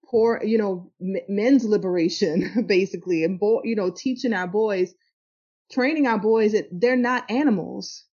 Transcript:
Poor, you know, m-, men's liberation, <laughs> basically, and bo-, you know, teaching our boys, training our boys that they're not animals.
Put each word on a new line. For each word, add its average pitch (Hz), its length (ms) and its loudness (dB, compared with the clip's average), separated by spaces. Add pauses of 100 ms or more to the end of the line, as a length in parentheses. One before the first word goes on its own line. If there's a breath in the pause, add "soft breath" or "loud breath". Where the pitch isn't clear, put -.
Poor, 226 400 2
you 220 140 2
know, 190 340 -2 (100)
m-, 190 280 -6
men's 233 340 4
liberation, 185 1000 0
<laughs> - 20 -14
basically, 185 560 0
and 180 160 -2
bo-, 208 240 0
you 226 120 -2
know, 185 160 -2
teaching 247 420 -4
our 180 140 -4
boys, 190 460 -2 (800)
training 277 360 0
our 226 120 2
boys 214 340 2
that 202 180 0
they're 240 260 2
not 247 340 -2
animals. 196 800 -2